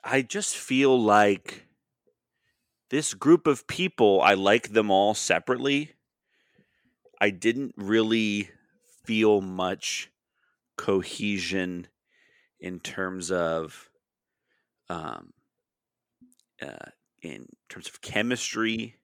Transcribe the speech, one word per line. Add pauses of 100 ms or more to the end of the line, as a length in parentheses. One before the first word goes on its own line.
I
just
feel
like (1200)
this
group
of
people,
I
like
them
all
separately. (1300)
I
didn't
really (540)
feel
much (680)
cohesion (760)
in
terms
of, (1000)
um, (1300)
uh, (300)
in (200)
terms
of
chemistry